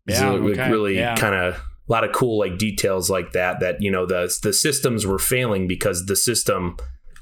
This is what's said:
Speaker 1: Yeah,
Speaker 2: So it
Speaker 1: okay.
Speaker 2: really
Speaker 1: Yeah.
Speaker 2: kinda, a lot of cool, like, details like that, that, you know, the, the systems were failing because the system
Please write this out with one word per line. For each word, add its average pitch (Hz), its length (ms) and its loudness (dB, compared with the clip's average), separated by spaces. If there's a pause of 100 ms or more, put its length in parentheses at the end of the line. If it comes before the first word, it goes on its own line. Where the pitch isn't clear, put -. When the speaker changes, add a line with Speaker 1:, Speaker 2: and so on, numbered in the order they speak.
Speaker 1:
Yeah, 104 100 0
Speaker 2:
So 127 200 2
it 104 140 0
Speaker 1:
okay. 127 200 0
Speaker 2:
really 104 260 2
Speaker 1:
Yeah. 117 180 0
Speaker 2:
kinda, 95 420 0
a - 340 -12
lot 113 140 4
of 101 80 -2
cool, 113 260 2
like, 92 200 0
details 98 500 0
like 92 240 -2
that, 90 280 0
that, 90 200 -2
you 101 100 2
know, 92 140 2
the, 90 380 0
the 104 100 2
systems 113 540 2
were 95 120 0
failing 110 480 0
because 90 380 0
the 95 120 0
system 95 600 0 (460)